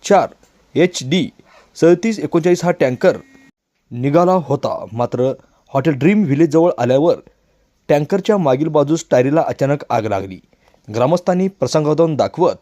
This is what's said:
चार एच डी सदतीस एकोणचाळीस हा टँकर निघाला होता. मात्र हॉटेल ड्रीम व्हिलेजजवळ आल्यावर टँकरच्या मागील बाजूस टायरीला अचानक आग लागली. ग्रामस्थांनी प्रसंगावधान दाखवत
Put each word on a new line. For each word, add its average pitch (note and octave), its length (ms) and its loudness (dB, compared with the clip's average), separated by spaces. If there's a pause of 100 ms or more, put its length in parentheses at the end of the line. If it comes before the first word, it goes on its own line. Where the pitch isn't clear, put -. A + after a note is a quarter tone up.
चार F3+ 260 2 (460)
एच F3 240 0 (100)
डी D#3+ 200 -2 (460)
सदतीस F3 440 2
एकोणचाळीस E3+ 460 0
हा F3 60 0
टँकर D3+ 460 0 (720)
निघाला C#3+ 420 0
होता. C3 580 -4
मात्र A#2+ 420 -2 (340)
हॉटेल C#3 260 -2
ड्रीम F3+ 300 2
व्हिलेजजवळ D#3+ 540 2
आल्यावर C3 380 2 (760)
टँकरच्या F#3+ 480 0
मागील D3 300 0
बाजूस D3+ 440 0
टायरीला C#3 360 2
अचानक C#3 320 -2 (100)
आग A#2 160 -2
लागली. F#2+ 340 -6 (560)
ग्रामस्थांनी F3+ 520 0
प्रसंगावधान D#3 680 0
दाखवत A#2 460 0